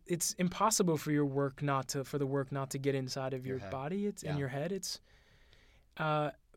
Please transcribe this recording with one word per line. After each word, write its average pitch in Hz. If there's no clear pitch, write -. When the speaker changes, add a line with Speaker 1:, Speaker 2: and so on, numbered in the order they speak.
Speaker 1:
it's -
impossible 180
for 151
your 147
work 139
not 139
to, 143
for 147
the 139
work 139
not 135
to 147
get 139
inside 131
of 131
Speaker 2:
Your 131
Speaker 1:
your -
Speaker 2:
head. 98
Speaker 1:
body. 165
It's 202
in 151
Speaker 2:
Yeah. 147
Speaker 1:
your 139
head. 143
It's, -
uh, 151